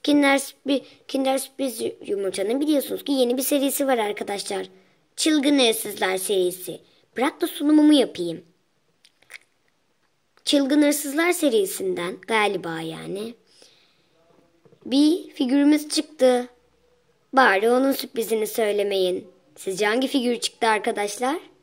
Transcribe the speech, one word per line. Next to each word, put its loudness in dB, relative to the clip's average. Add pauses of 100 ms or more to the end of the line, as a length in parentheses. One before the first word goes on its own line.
Kinder 4
sürpri-, -4 (240)
Kinder -2
sürpriz -6 (240)
yumurtanın -4
biliyorsunuz -2
ki -6
yeni 0
bir -4
serisi 0
var 2
arkadaşlar. -6 (480)
Çılgın 2
Hırsızlar 0
serisi. -4 (360)
Bırak -2
da -2
sunumumu 4
yapayım. 0 (2000)
Çılgın 2
Hırsızlar 0
serisinden -2 (100)
galiba -2
yani. -10 (1500)
Bir 0
figürümüz 2
çıktı. 0 (840)
Bari 4
onun 4
sürprizini -4
söylemeyin. -2 (280)
Sizce -4
hangi 0
figür -2
çıktı -4
arkadaşlar? -2 (280)